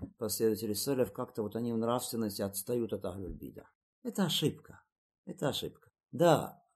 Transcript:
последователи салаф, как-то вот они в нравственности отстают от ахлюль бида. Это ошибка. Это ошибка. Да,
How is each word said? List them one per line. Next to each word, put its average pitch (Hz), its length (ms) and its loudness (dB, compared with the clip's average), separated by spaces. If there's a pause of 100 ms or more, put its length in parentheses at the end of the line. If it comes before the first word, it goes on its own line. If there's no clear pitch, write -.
(180)
последователи 107 560 0
салаф, 127 380 2
как-то 120 300 -6
вот 104 140 -4
они 117 160 -2
в 113 60 0
нравственности 113 640 0
отстают 113 500 -2
от 101 140 -4
ахлюль 90 260 -6
бида. - 360 -12 (340)
Это 214 220 -2
ошибка. - 560 0 (460)
Это - 220 -2
ошибка. - 420 -6 (200)
Да, 139 520 4 (140)